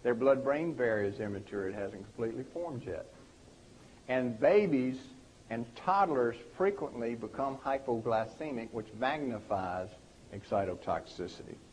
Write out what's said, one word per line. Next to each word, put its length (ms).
Their 120
blood-brain 600
barrier 340
is 100
immature. 480
It 80
hasn't 280
completely 500
formed 320
yet. 200
And 320
babies 560
and 160
toddlers 640
frequently 600
become 420
hypoglycemic, 1120
which 160
magnifies 920
excitotoxicity. 1200